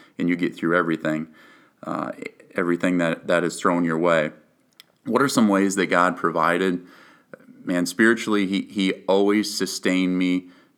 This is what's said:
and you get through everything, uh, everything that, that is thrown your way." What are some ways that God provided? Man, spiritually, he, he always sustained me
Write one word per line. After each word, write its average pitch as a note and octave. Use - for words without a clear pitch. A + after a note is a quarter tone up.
and E2+
you F2
get F2
through E2+
everything, D#2
uh, -
everything F2+
that, E2
that E2+
is E2+
thrown F2
your E2
way." E2
What A#2+
are C#3
some B2
ways G2
that F#2
God F2+
provided? E2+
Man, F2+
spiritually, A2+
he, G2
he F#2+
always G2+
sustained F2+
me F2+